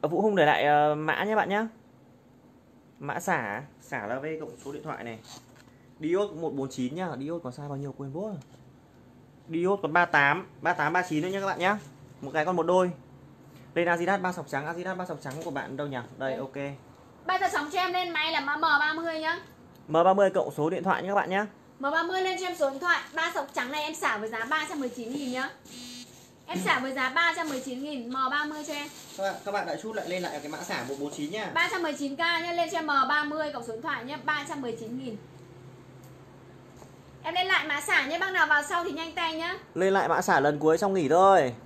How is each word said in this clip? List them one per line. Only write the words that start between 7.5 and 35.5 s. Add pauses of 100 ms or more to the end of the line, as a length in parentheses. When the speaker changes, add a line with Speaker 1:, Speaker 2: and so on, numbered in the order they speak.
Speaker 1:
size
bao
nhiêu
quên
bố
rồi. (1120)
Diode
còn
ba
tám, (140)
ba
tám,
ba
chín
nữa
nhá
các
bạn
nhá. (440)
Một
cái
còn
một
đôi. (840)
Lên
Adidas
ba
sọc
trắng,
Adidas
ba
sọc
trắng (100)
của
bạn
đâu
nhỉ? (200)
Đây,
Speaker 2:
Đây.
Speaker 1:
ok. (480)
Speaker 2:
Ba
sọc
trắng
cho
em
lên
máy
là
mã
M
ba
mươi
nhá. (480)
Speaker 1:
M
ba
mươi
cộng
số
điện
thoại
nhá
các
bạn
nhá. (320)
Speaker 2:
M
ba
mươi
lên
cho
em
số
điện
thoại, (140)
ba
sọc
trắng
này
em
xả
với
giá
ba
trăm
mười
chín
nghìn
nhá. (960)
Em
xả
với
giá
ba
trăm
mười
chín
nghìn,
M
ba
mươi
cho
em. (300)
Speaker 1:
Các
bạn, (100)
các
bạn
đợi
chút
lại
lên
lại
cái
mã
xả
một
bốn
chín
nhá.
Speaker 2:
Ba
trăm
mười
chín
K
nhá,
lên
cho
em
M (200)
ba
mươi
cộng
số
điện
thoại
nhá,
ba
trăm
mười
chín
nghìn. (2000)